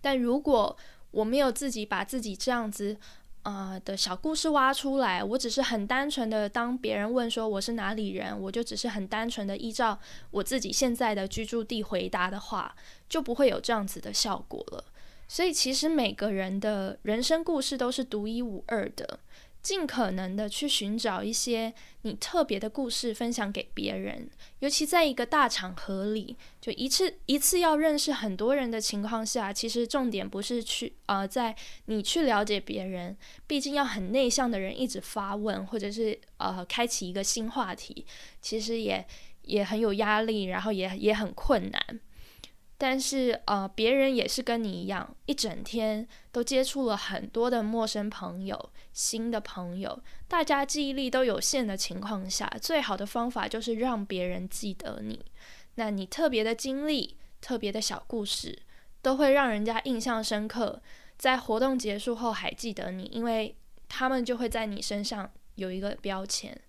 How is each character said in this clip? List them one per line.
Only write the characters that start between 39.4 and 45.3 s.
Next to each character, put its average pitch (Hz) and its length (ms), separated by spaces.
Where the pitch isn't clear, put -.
也 202 200
很 202 160
有 220 140
压 214 300
力， 220 220
然 185 180
后 214 100
也， 190 240
也 208 180
很 208 180
困 214 380
难。 - 300
但 269 160
是， 262 460
呃， 196 240
别 220 240
人 269 240
也 - 100
是 - 160
跟 233 220
你 196 80
一 180 140
样， 190 280
一 285 80